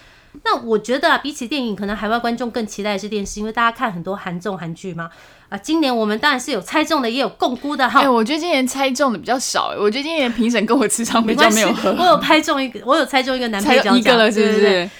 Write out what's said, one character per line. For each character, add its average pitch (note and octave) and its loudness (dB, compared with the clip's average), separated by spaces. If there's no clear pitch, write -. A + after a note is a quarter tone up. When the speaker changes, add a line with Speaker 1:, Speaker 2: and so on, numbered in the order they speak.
Speaker 1:
那 G#4+ 0
我 A3+ 0
觉 A#3+ -2
得 D#4+ 2
啊， B3+ 4
比 C#4+ -6
起 B3 -10
电 C#4 -4
影， G#3+ -4
可 G3 -8
能 G#3 -4
海 G#3 -6
外 A3 0
观 A#3 -2
众 A#3+ -6
更 A3+ -4
期 - -10
待 G#3 -4
的 G3 -4
是 G#3 -10
电 G3+ -4
视， - -10
因 G#3+ -6
为 A3 -6
大 A#3+ -2
家 A#3 0
看 A#3+ -4
很 F3 -8
多 F#3 -6
韩 F3+ -8
综、 F#3+ -6
韩 E3 -10
剧 F3+ -12
嘛。 E3 -10
啊， - -10
今 D#4+ 0
年 C4 2
我 A3+ 0
们 G#3+ 0
当 D4 2
然 C4 0
是 D4 -8
有 G#3 -4
猜 D#4 0
中 D#4 0
的， A#3 0
也 A#3+ -2
有 A#3+ 0
共 B3+ -2
估 C#4+ -6
的 B3+ 0
哈。 B3+ 4
Speaker 2:
哎， C#4 4
我 A#3 4
觉 A#3 -2
得 D#4+ -2
今 E4+ -4
年 C4+ 2
猜 C4+ -2
中 C4+ 0
的 G3+ -4
比 D3+ -10
较 B3 0
少， - -4
哎， G2+ -6
我 G#3 2
觉 G#3+ -2
得 C#4 -4
今 E4 -6
年 C4 0
评 A#3 0
审 A3+ 0
跟 A#3 4
我 A#3+ 2
磁 A#3 -2
场 A3+ 0
比 A3 0
较 D4+ 6
没 A3 4
有 G3 2
合。 G3 0
Speaker 1:
没 A3 0
关 - -4
系， E4 2
我 - 4
有 E4 6
拍 D4+ 4
中 D4+ -2
一 C4 -2
个， G#3 -12
我 C4 2
有 D#4+ 2
猜 B3+ 0
中 C4 -2
一 B3+ -4
个 A#3+ -2
男 G#3+ -2
配 B3 4
角 C#4 4
奖。 - -
Speaker 2:
猜 G3+ 2
中 B3 6
一 A#3+ 4
个 B3 6
了， A3 6
是 G#3 2
不 G#3+ 4
是？ G#3+ 2
Speaker 1:
对， - 6
对， G3+ 6
对。 F#3 2